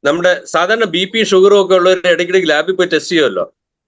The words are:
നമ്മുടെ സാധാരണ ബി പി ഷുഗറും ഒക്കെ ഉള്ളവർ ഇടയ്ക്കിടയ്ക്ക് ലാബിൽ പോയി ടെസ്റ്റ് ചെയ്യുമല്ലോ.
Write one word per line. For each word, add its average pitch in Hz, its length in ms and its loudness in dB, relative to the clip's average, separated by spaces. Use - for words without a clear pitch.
നമ്മുടെ 170 420 0
സാധാരണ 190 380 -2
ബി 180 220 -4
പി 220 180 -4
ഷുഗറും 196 420 4
ഒക്കെ 185 100 2
ഉള്ളവർ 180 300 2
ഇടയ്ക്കിടയ്ക്ക് 175 440 0
ലാബിൽ 151 220 0
പോയി 185 160 -2
ടെസ്റ്റ് 156 240 -4
ചെയ്യുമല്ലോ. 117 440 -2